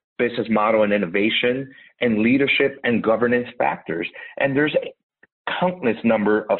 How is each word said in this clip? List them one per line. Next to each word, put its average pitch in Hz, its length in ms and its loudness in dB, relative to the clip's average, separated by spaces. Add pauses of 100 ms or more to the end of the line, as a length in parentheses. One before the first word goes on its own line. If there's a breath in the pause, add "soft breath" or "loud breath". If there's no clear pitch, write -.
(180)
business 117 320 -2
model 110 320 4
and 104 100 2
innovation, 110 800 0 (280 loud breath)
and 113 180 0
leadership 135 640 2
and 117 180 0
governance 120 460 0 (100)
factors. - 500 -4 (300 loud breath)
And 139 180 0
there's 147 180 0
a - 180 -2 (680)
countless 175 440 -2
number 107 460 2
of 101 100 2